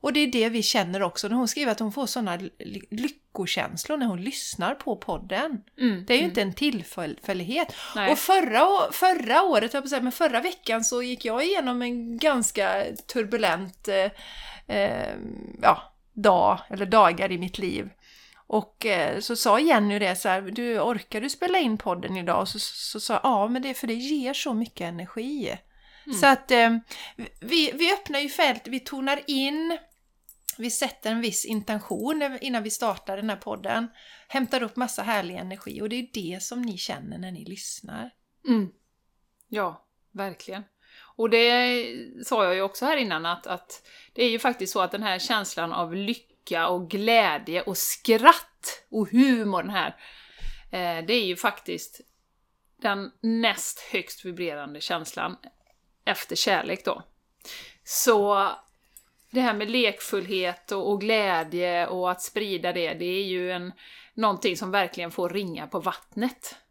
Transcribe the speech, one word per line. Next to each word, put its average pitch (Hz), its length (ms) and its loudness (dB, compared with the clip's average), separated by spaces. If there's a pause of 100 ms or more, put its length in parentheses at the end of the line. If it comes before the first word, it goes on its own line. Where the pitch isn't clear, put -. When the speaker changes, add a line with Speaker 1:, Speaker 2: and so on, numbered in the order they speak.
Speaker 1:
Och 277 100 0
det 294 80 4
är 294 120 6
det 226 160 4
vi 226 140 0
känner 196 400 2
också. 185 260 -2
När 226 80 0
hon 247 120 2
skriver 269 240 0
att 208 80 -2
hon 214 120 -2
får 269 140 -2
såna 208 300 -2
ly-, 190 440 -12 (100)
lyckokänslor 214 1040 -4
när 262 100 0
hon 180 160 -2
lyssnar 220 520 -4
på 226 220 -4
podden. 214 680 -4 (160)
Speaker 2:
Mm, 202 260 2
Speaker 1:
Det 247 60 2
är 240 40 6
ju 294 80 4
Speaker 2:
mm. 339 60 0
Speaker 1:
inte 180 120 0
en 294 120 -2
tillfällighet. 190 1200 -4 (220)
Speaker 2:
Nej. 208 160 4
Speaker 1:
Och 294 60 4
förra 311 500 6
å-, 392 240 4
förra 330 500 4
året, 240 320 4
jag 277 80 0
på 269 60 -8
säga, 269 140 0
men 247 100 0
förra 262 280 2
veckan 233 440 -2
så 247 180 0
gick 247 220 -6
jag 240 200 0
igenom 277 380 0
en 240 360 -4
ganska 214 680 2 (280)
turbulent, 202 760 0
eh, 196 220 2 (680)
eh, 196 400 0 (460)
ja, - 300 4 (200)
dag, 196 460 4 (100)
eller 196 180 -6
dagar 185 460 4
i 180 60 -4
mitt 185 200 -6
liv. 190 320 -4 (560)
Och, - 400 -2
eh, 180 340 2
så 233 160 -4
sa 226 240 4
Jenny 214 380 4
det 190 180 2
så 202 120 -2
här: 185 140 4
"Du, 220 380 -2
orkar 214 400 -2
du 269 100 -6
spela 359 280 0
in 226 200 2
podden 180 380 -4
idag?" 175 240 2
Och 190 80 0
så, 214 100 -8
så - 420 -8
sa - 140 -2
jag: - 100 2
"Ja, 220 240 4
men 254 140 -2
det 269 80 -4
är 254 40 -4
för - 120 -6
det 226 80 0
ger 269 400 -2
så 277 200 -2
mycket 220 340 -4
energi." 220 680 -6 (480)
Speaker 2:
Mm. 254 120 -4
Speaker 1:
Så 277 80 6
att, 269 240 6
eh, 233 260 6 (640)
vi, 302 340 0
vi 339 180 4
öppnar 320 280 -2
ju 285 80 -2
fält, 277 380 2
vi 247 140 -4
tonar 277 460 -2
in, 302 520 0 (800)
vi 233 120 -4
sätter - 420 -4
en 226 80 -2
viss 233 240 -2
intention 226 960 -4
innan 247 220 -2
vi 214 80 -4
startar 196 460 -4
den 214 140 -4
här 196 60 -4
podden. 214 520 -4 (400)
Hämtar 254 340 0
upp 220 140 -6
massa 247 260 -4
härlig 196 340 -2
energi, 185 460 -10
och 214 60 -4
det 226 80 -4
är 254 160 -6
det 180 300 -6
som 240 200 -6
ni 214 160 -6
känner 147 400 -8
när 185 140 -10
ni 156 120 -12
lyssnar. - 640 -12 (380)
Speaker 2:
Mm. 214 200 4 (800)
Ja, 185 380 -4 (260)
verkligen. 196 500 -10 (540)
Och 226 140 2
det 240 560 6 (380)
sa 220 200 4
jag 180 100 4
ju 190 80 2
också 196 240 -4
här 311 100 2
innan, 175 300 0
att, 175 200 -4
att - 360 -10 (300)
det - 120 2
är 240 60 4
ju 226 80 0
faktiskt 240 340 -2
så 208 80 0
att 180 120 2
den 202 100 -4
här 190 160 0
känslan 185 540 -2
av 170 220 -2
lycka 185 720 -4
och 180 220 -2
glädje 196 720 2
och 185 160 -6
skratt - 1120 4
och 214 200 0
humor, 226 520 4
den 190 80 -6
här, 185 260 -2 (760)
eh, 175 360 -4
det 220 80 2
är 233 120 2
ju 180 100 -2
faktiskt - 640 -6 (840)
den 196 280 -2 (100)
näst 226 600 0 (120)
högst - 320 -4
vibrerande 151 560 -8
känslan 165 560 -6 (680)
efter - 320 -4
kärlek 175 480 0
då. - 180 -4 (840)
Så 202 640 4 (840)
det 247 100 0
här 240 140 2
med 208 160 -4
lekfullhet 196 1000 -2
och, 196 180 -2
och 202 100 2
glädje 175 840 0
och 180 240 -2
att 180 120 -4
sprida 185 500 -4
det, 165 220 -2
det 165 100 -6
är 185 200 -2
ju 180 280 -4
en, 180 200 -8 (420)
någonting 202 420 0
som 185 140 -6
verkligen 180 400 -2
får 175 200 -2
ringa 175 360 -6
på 175 140 -6
vattnet. - 760 -6 (140)